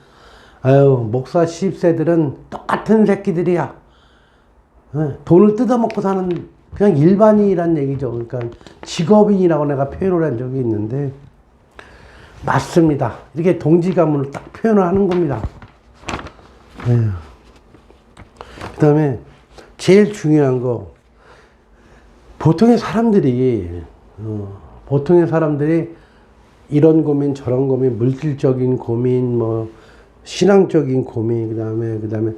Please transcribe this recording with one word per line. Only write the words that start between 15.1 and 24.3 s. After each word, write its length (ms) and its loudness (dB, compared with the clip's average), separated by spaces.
예. 200 2
그다음에 460 0
제일 360 4
중요한 480 2
거, 320 -6
보통의 400 4
사람들이, 1040 0
어, 420 -12